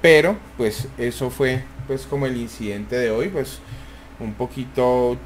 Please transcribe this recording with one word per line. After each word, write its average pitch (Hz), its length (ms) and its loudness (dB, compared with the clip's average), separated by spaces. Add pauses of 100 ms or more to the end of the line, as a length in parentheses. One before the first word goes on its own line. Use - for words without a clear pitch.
pero, 165 380 8 (180)
pues, - 300 0 (120)
eso 123 320 -2
fue, 131 340 0 (240)
pues, 135 140 -4
como 139 240 -2
el 127 100 -2
incidente 107 580 -6
de 123 160 2
hoy, 117 160 0
pues, 160 320 -4 (640)
un 110 140 -6
poquito 123 920 0